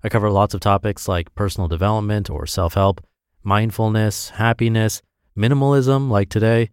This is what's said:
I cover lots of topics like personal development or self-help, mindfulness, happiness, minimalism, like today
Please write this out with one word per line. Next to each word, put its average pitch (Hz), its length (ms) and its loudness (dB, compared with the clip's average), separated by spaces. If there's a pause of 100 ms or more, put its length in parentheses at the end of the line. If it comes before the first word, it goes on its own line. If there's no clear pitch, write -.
I 107 60 -4
cover 107 180 0
lots 101 240 2
of 98 80 -6
topics 101 480 -2
like 87 260 -4
personal 98 320 -4
development 104 600 -2
or 73 180 -8
self-help, 95 540 0 (420)
mindfulness, 107 880 0
happiness, 113 720 0 (340)
minimalism, 135 760 2
like 101 180 2
today 113 440 0